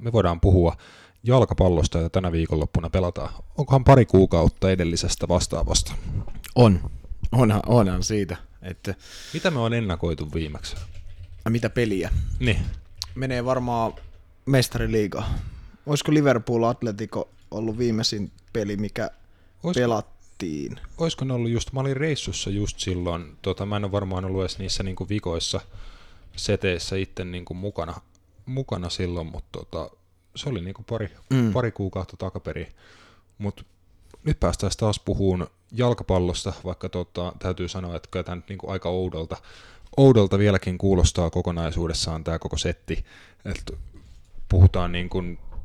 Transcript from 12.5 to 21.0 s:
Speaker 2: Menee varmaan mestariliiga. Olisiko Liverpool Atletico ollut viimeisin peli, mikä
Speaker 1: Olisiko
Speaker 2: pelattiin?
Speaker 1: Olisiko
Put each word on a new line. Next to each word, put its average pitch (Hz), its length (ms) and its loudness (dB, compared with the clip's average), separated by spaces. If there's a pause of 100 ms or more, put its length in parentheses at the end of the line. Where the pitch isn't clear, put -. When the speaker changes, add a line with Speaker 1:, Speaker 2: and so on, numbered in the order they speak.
Speaker 2:
Menee 123 300 -4
varmaan 123 480 0 (540)
mestariliiga. 113 760 2 (640)
Olisiko 147 280 0
Liverpool 123 500 4
Atletico 113 640 -4 (220)
ollut 110 280 -4
viimeisin 110 540 -2 (200)
peli, 104 240 -4
mikä 104 340 -6 (540)
Speaker 1:
Olisiko 165 180 0
Speaker 2:
pelattiin? 90 960 -4 (180)
Speaker 1:
Olisiko 165 260 -4